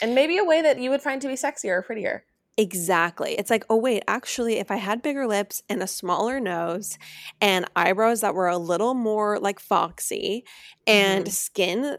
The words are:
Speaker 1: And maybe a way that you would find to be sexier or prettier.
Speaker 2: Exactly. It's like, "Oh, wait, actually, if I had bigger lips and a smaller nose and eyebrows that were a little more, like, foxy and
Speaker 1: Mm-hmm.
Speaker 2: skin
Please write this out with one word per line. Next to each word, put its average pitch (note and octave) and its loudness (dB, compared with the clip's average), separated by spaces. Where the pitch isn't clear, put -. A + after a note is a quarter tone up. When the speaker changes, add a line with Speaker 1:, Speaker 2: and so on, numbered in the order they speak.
Speaker 1:
And A3+ 0
maybe D#4 4
a G#4 2
way E4 4
that D4+ 4
you B3+ -2
would C4+ 0
find C4+ -4
to C#4 -4
be C4 -4
sexier B3 -4
or F#3+ -2
prettier. - -6
Speaker 2:
Exactly. F3 0
It's G3+ -6
like, A3+ 2
"Oh, A3+ 4
wait, A3+ 0
actually, A#3 -2
if G3 -6
I G3 -2
had G#3 -4
bigger C#4 -2
lips G#3 -2
and G3 -4
a F#3+ -4
smaller G3 -2
nose F3 -4
and F#3 2
eyebrows G3 2
that G#3 0
were F3+ 0
a F3 2
little F3+ 0
more, G#3+ 0
like, G3+ -2
foxy - -2
and G3 4
Speaker 1:
Mm-hmm. F#3+ -6
Speaker 2:
skin G3+ -2